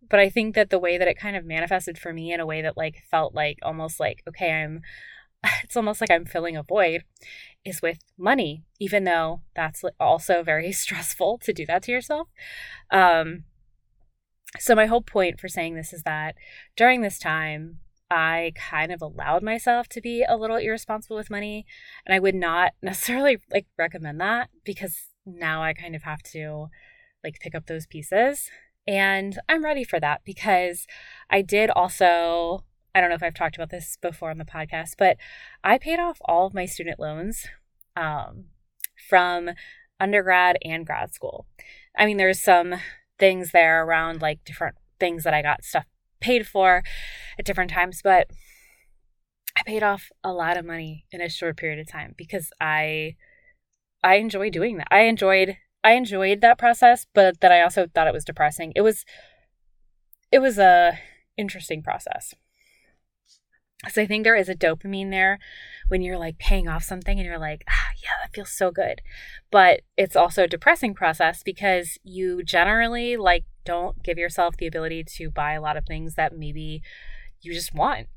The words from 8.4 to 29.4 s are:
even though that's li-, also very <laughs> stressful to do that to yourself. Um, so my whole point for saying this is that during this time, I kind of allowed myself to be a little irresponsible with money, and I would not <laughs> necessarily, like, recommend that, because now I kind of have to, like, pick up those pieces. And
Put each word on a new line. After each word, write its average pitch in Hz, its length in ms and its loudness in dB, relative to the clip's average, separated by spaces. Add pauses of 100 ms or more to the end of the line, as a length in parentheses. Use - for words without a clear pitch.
even 202 240 0
though 170 380 0 (140)
that's 160 280 -8
li-, 180 160 -6
also 170 440 2
very 165 280 -2
<laughs> - 20 -6
stressful 190 640 -4
to - 140 -4
do 160 120 -10
that 175 180 -2
to 240 80 -8
yourself. 294 380 -4 (640)
Um, 170 520 4 (1160)
so 233 160 4
my 214 100 6
whole 233 160 2
point 185 380 -2
for 190 80 -14
saying 165 280 -8
this 160 180 -14
is 170 100 -14
that 156 320 -6 (400)
during 247 260 4
this 202 180 -6
time, 156 600 -6 (300)
I 165 460 0
kind 160 360 -6
of 170 100 -10
allowed 151 420 -4
myself 233 460 0
to 233 120 -14
be 233 260 -2
a 233 80 2
little 220 220 -2
irresponsible 220 580 -6
with 214 140 -10
money, 208 360 -10 (400)
and 185 80 -2
I 190 60 4
would 190 160 2
not 175 420 0
<laughs> - 40 -20
necessarily, 247 580 0 (120)
like, 202 160 -2 (100)
recommend 165 440 -8
that, 226 280 -2 (140)
because - 440 -12 (180)
now 165 380 -6
I 160 100 -2
kind 160 220 -14
of 156 80 -14
have 151 200 -12
to, 151 440 -12 (560)
like, 160 160 -12
pick 170 160 -14
up 160 120 -12
those 160 200 -10
pieces. 214 600 -2 (380)
And 196 600 -2